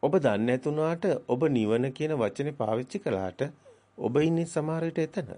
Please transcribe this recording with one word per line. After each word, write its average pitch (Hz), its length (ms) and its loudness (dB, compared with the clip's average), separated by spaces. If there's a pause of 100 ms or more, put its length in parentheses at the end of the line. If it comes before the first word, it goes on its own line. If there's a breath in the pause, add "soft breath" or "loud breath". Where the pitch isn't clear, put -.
ඔබ 147 120 2
දන්නේ 117 320 4
නැතුණාට 151 580 0 (200)
ඔබ 127 240 0
නිවන 117 420 2
කියන 151 240 -4
වචනේ 139 440 -2
පාවිච්චි 117 400 -2
කළාට 95 420 -2 (580 soft breath)
ඔබ - 200 -4
ඉන්නේ 165 280 2
සමහර 160 380 -4
විට 165 160 -4
එතන. 156 380 -4